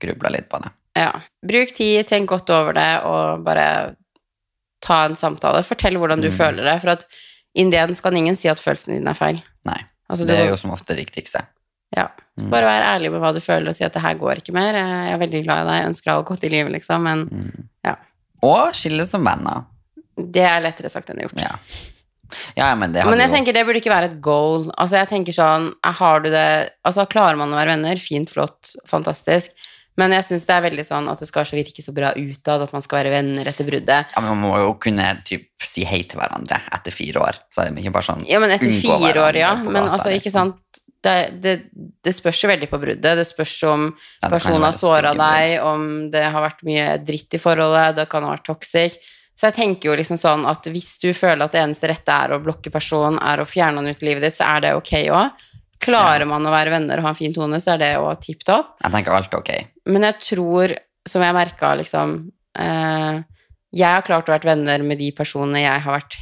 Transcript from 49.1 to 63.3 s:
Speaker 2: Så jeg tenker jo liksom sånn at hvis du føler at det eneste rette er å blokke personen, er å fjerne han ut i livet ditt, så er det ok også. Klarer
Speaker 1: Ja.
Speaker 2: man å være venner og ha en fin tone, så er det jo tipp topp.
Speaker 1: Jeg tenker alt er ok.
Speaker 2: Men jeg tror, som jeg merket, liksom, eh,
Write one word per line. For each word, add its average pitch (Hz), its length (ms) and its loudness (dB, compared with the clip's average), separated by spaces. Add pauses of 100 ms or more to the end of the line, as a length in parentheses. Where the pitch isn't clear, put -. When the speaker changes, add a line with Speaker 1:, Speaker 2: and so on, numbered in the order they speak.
Speaker 2:
Så 214 160 2
jeg - 20 -8
tenker 190 360 0
jo 151 60 2
liksom 160 200 -2
sånn 151 320 2
at 156 160 -2
hvis 170 340 -8
du 180 140 0
føler 165 320 2
at 156 80 -4
det 170 80 2
eneste 151 280 -2
rette 160 200 -4
er 139 240 2
å 143 100 -2
blokke 156 300 -6
personen, 156 480 0
er 143 180 0
å 147 80 -4
fjerne 160 300 2
han 143 100 -4
ut 147 160 -8
i 151 40 -4
livet 143 160 0
ditt, 156 120 0
så 165 100 0 (120)
er 151 40 2
det 147 140 2
ok - 180 -4 (180)
også. 196 220 4 (480)
Klarer 190 400 4
Speaker 1:
Ja. 147 60 0
Speaker 2:
man 151 180 -2
å 156 60 0
være 156 200 2
venner 156 280 0
og 165 60 -2
ha 151 60 0
en 156 40 -4
fin 156 200 -4
tone, 156 260 -2
så 175 140 0
er 156 40 -2
det 147 160 2
jo 151 260 -2
tipp - 240 -14
topp. 226 380 0
Speaker 1:
Jeg - 100 -2
tenker 92 200 0
alt 95 220 0
er - 40 -2
ok. - 120 -8 (360)
Speaker 2:
Men 196 160 2
jeg 214 180 2
tror, 180 560 0 (300)
som 180 160 0
jeg 175 120 4
merket, 151 440 0
liksom, 156 520 -4 (280)
eh, 160 640 -2 (520)